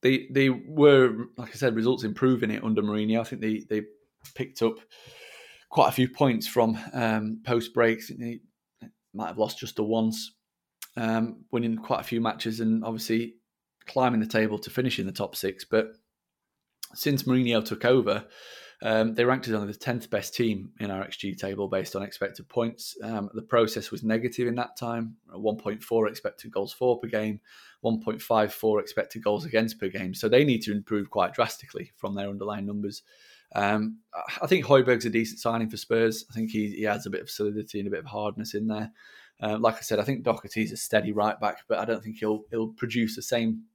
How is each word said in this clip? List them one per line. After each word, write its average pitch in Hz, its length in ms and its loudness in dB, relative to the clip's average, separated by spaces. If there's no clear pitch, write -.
they, 131 280 2
they 135 200 4
were, 135 760 6
like 120 140 -12
I - 80 -16
said, 120 180 2
results 113 280 2
improving 113 460 2
it 104 140 -4
under 110 180 2
Mourinho. 107 380 0
I 113 40 -4
think - 160 -10
they, 107 280 -2
they 107 180 -2
picked - 280 -6
up 113 160 0
quite - 200 6
a - 40 2
few 127 160 2
points 123 380 0
from, 113 320 2
um, 110 520 -2
post 120 280 0
breaks. 113 360 2
They 117 320 -10
might 95 140 -6
have 92 100 -8
lost 107 200 0
just - 180 -10
the 107 80 0
once, 110 480 0
um, 113 540 -2
winning 117 260 0
quite 110 240 -2
a - 40 -12
few 117 160 -2
matches 113 400 -4
and 113 240 2
obviously 113 520 -2
climbing 123 340 2
the 110 60 0
table 107 320 2
to - 120 -10
finish 123 280 0
in 95 80 -2
the 95 60 -6
top - 240 -6
six. - 280 -6
But 110 280 0
since 139 280 0
Mourinho 120 420 2
took 107 200 -6
over, 117 420 4
um, 110 320 2
they 117 120 2
ranked 131 200 2
as 113 80 0
only 104 160 -2
the 107 80 -12
tenth 120 300 -4
best - 260 -4
team 104 460 0
in 104 100 -6
our 95 120 -4
X - 160 -10
G 98 160 -6
table 98 340 -6
based - 260 -2
on 196 80 -2
expected - 460 -8
points. - 540 -4
Um, 107 320 -6
the 107 80 -8
process 113 480 2
was 92 120 -8
negative 113 460 0
in 120 60 -2
that 120 220 -6
time, 117 400 -6
one 107 280 -2
point 107 240 -6
four 113 260 2
expected - 420 -8
goals - 220 -4
for 123 260 2
per - 80 -10
game, 107 340 -2
one 113 180 0
point 110 220 -4
five 107 320 2
four 107 260 2
expected - 420 -6
goals 104 220 0
against 113 340 0
per 98 100 -4
game. 92 260 -6
So 110 140 -2
they 127 160 8
need 123 180 2
to 107 100 -4
improve 104 380 -2
quite 90 240 0
drastically - 600 -4
from 101 200 -6
their 98 160 -4
underlying 101 340 -6
numbers. 101 380 -6
Um, 107 440 0
I, - 300 -6
I - 20 -2
think 151 180 4
Højbjerg's 123 400 6
a 117 60 0
decent 113 300 -2
signing 117 280 0
for 113 80 -8
Spurs. 113 540 2
I - 20 -20
think 113 180 -4
he, 107 200 -2
he 107 160 -4
adds 104 180 -2
a 101 60 -8
bit 95 100 -4
of - 80 -16
solidity 104 520 -6
and 101 60 -6
a 98 40 -4
bit 85 100 -4
of 80 60 -16
hardness 107 480 -6
in 107 120 -2
there. 107 260 -4
Uh, 107 160 -2
like 113 180 2
I - 60 -14
said, 107 180 0
I 101 40 0
think 135 200 -4
Doherty's 110 480 -2
a - 60 -10
steady 107 340 0
right 104 260 0
back, - 300 -4
but 110 100 0
I 101 60 -2
don't 113 180 -2
think 110 140 -12
he'll, 107 340 -2
he'll 113 180 -2
produce 113 460 -2
the - 80 -10
same 113 420 0